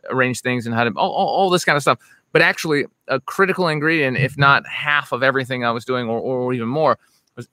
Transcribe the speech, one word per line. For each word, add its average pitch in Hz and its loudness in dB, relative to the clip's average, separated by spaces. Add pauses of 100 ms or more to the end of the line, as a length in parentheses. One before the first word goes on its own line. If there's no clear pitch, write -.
(100)
arrange 127 0
things 123 -4
and 117 -4
how 117 2
to, 117 0
all, 185 0
all, 185 0
all 180 2
this 180 2
kind 151 2
of 139 -2
stuff, 135 2 (340)
but 156 4
actually 165 0 (240)
a 131 -2
critical 185 0
ingredient, 151 0
if 135 -2
not 139 4
half 147 -4
of 123 -2
everything 131 0
I 117 2
was 117 -4
doing 123 -2
or, 113 -2
or 123 -2
even 113 -2
more, 139 2 (380)
was 123 -16